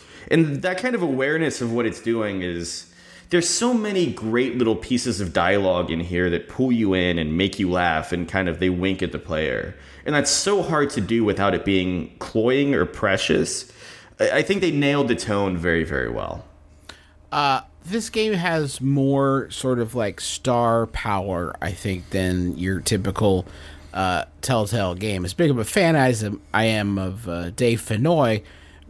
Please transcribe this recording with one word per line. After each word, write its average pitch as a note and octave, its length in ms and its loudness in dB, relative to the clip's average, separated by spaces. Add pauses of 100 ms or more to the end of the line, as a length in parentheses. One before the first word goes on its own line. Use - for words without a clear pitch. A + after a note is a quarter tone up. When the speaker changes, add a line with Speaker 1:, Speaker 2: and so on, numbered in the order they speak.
(300)
Speaker 1:
And D3 320 2
that F#3 160 -2
kind B3 180 -2
of F#3+ 60 -2
awareness D3 580 0
of A#2 140 -2
what A#2 120 0
it's A2 140 -4
doing G#2+ 420 -2
is, F2 440 -6 (460)
there's E3+ 180 2
so B3 240 2
many G3+ 400 0
great A#2 440 0
little A2+ 200 2
pieces A#2+ 420 -2
of F2+ 140 -4
dialogue F#2 580 2
in E2 80 -2
here F2 300 0
that - 180 -2
pull B2+ 240 0
you A2 220 2
in F2+ 260 2
and D#2 180 0
make F#2+ 220 2
you F#2+ 100 2
laugh F2 440 0
and F2 160 -4
kind F#2+ 180 0
of E2 120 -4
they F#2 100 2
wink F#2 320 0
at F2 100 -2
the - 80 -8
player. D2 560 -4 (300)
And D3 100 0
that's C#3+ 160 2
so G3 320 2
hard D3 280 0
to B2 100 -2
do A2+ 240 2
without G2 280 2
it E2 120 -4
being F#2 540 0
cloying C3 540 0
or F#2 120 2
precious. - 880 0 (480)
I, A2+ 160 2
I D3+ 40 4
think F#3+ 200 0
they F3 100 2
nailed C#3+ 380 2
the A#2 60 4
tone G2+ 420 0
very, E2+ 260 2
very C2+ 260 -4
well. G1+ 360 -8 (840)
Speaker 2:
Uh, C#3+ 320 2 (240)
this A3 240 -4
game A3 240 0
has E3 460 -2
more C3+ 720 2
sort B2+ 280 0
of, A#2 160 -2
like, G#2+ 260 -4
star A#2 680 0
power, F#2+ 760 -4
I F#2 100 -4
think, F#2 400 -6
than F#2 460 0
your F2+ 220 -2
typical, G2 640 0 (480)
uh, F#2 320 0 (140)
Telltale G#2+ 560 0
game. F#2+ 300 -4
As F2+ 80 -6
big E3 180 2
of B2+ 60 2
a A2 80 -2
fan E3 320 4
as B2+ 260 4 (300)
I G#2+ 120 2
am G#2 320 2
of, F#2+ 300 -6
uh, F2 220 -6
Dave A#2 320 0
Fennoy, A#2 640 2 (460)